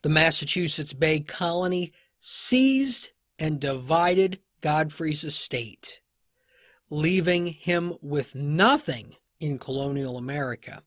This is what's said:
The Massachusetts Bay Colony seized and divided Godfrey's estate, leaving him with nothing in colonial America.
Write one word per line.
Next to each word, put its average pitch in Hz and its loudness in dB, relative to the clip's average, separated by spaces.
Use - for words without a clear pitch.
The 147 -2
Massachusetts 156 2
Bay 156 2
Colony 175 -2
seized 262 2
and 156 -2
divided 170 2
Godfrey's 151 -2
estate, - -6
leaving 175 2
him 175 -2
with 143 -4
nothing 147 2
in 147 -4
colonial 139 -4
America. 127 -6